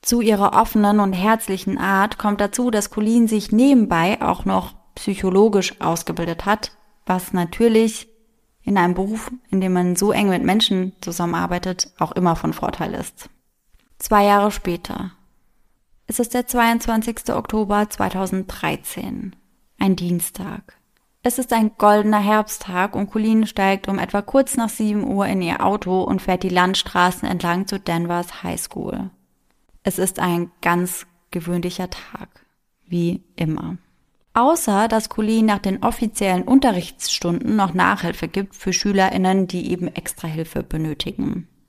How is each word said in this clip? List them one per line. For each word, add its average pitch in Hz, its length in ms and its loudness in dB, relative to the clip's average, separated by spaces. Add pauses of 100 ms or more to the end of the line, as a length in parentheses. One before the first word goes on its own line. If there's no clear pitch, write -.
Zu 240 180 2
ihrer 208 320 4
offenen 214 480 4
und 190 120 2
herzlichen 190 640 0
Art 196 400 0
kommt 202 220 0
dazu, 240 300 0
dass 208 200 0
Colleen 226 380 4
sich 214 240 0
nebenbei 214 680 4
auch - 240 -2
noch 190 300 0 (200)
psychologisch 196 880 2
ausgebildet 165 640 -4
hat, - 280 -2 (340)
was 185 260 -2
natürlich 220 760 2 (540)
in 196 140 0
einem 180 180 2
Beruf, 202 360 -6 (200)
in 190 100 0
dem 185 120 0
man 180 240 2
so 208 160 2
eng 202 160 2
mit 185 160 0
Menschen 185 560 0
zusammenarbeitet, 175 1000 -4
auch - 140 -2
immer 175 240 2
von 160 160 -4
Vorteil - 420 -4
ist. - 360 -12 (680)
Zwei 208 260 4
Jahre 202 260 4
später. 180 640 -8 (920)
Es - 140 -6
ist 233 140 -2
der 247 120 -2
zweiundzwanzigste 233 880 0
Oktober 208 540 0
zweitausenddreizehn, - 1500 -6 (440)
ein 190 180 2
Dienstag. - 800 -6 (480)
Es 247 160 0
ist 247 120 -2
ein 220 260 2
goldener 208 420 6
Herbsttag 202 720 0
und 202 160 -4
Colleen 220 380 2
steigt 196 400 0
um 196 100 -2
etwa - 240 -2
kurz 269 340 2
nach 226 120 0
sieben 208 360 -2
Uhr 196 220 0
in 190 160 -2
ihr - 220 -2
Auto 185 380 0
und - 200 -2
fährt 180 220 -2
die 190 40 -2
Landstraßen 180 800 0
entlang 180 380 -2
zur 196 140 -6
Danvers 175 640 -4
High 170 160 -6
School. - 500 -8 (720)
Es - 160 -2
ist 185 220 -2
ein 175 300 -2 (120)
ganz 175 440 -2 (240)
gewöhnlicher 175 600 -6
Tag, - 380 -14 (580)
wie 175 360 -2 (120)
immer. 165 420 -4 (580)
Außer, 233 540 2
dass 220 200 0
Colleen 220 380 2
nach 202 140 2
den 190 220 -2
offiziellen 202 600 0
Unterrichtsstunden 196 1120 0
noch 190 160 2
Nachhilfe 180 560 0
gibt 196 260 -6
für - 180 -6
SchülerInnen, 190 760 2
die 180 240 -6
eben 175 180 -4
Extrahilfe 160 760 -8
benötigen. - 840 -6 (200)